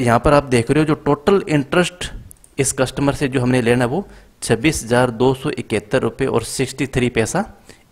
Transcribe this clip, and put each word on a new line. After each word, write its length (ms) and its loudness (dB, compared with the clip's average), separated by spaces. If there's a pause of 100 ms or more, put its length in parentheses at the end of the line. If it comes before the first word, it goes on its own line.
यहाँ 180 2
पर 140 2
आप 140 4
देख 240 0
रहे 120 2
हो 40 -2
जो 100 0
टोटल 520 2
इंटरेस्ट 640 -2 (480)
इस 140 -2
कस्टमर 420 -2
से 140 -2
जो 120 -2
हमने 220 2
लेना 220 2
है 60 0
वो 160 -4 (360)
छब्बीस 420 0
हज़ार 280 2
दो 220 2
सौ 160 -6
इकहत्तर 520 -2
रुपये 260 -4
और 160 0
सिक्सटी 440 -4
थ्री 220 0
पैसा 340 -2 (480)